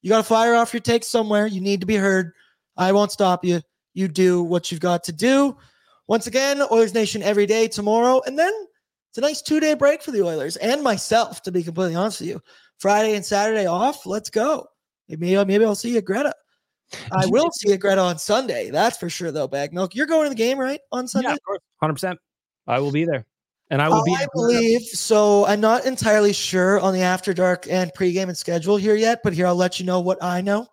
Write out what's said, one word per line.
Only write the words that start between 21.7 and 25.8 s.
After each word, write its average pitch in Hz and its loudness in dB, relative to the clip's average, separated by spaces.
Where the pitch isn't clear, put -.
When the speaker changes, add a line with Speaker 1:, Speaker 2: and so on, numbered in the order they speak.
Speaker 2:
Hundred 156 0
percent. 180 -6
I 123 0
will 143 -2
be 151 -2
there. 139 -4
And 143 0
I 156 2
will 220 2
be 359 0
Speaker 1:
I - -2
Speaker 2:
at 277 -6
Speaker 1:
believe 233 2
so. 208 2
I'm 208 2
not 226 2